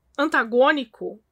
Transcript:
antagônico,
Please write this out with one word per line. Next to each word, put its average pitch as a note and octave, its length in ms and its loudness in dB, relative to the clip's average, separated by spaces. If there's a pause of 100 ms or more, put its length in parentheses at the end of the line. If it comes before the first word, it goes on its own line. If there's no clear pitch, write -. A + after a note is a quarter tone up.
(180)
antagônico, B3+ 1040 0 (100)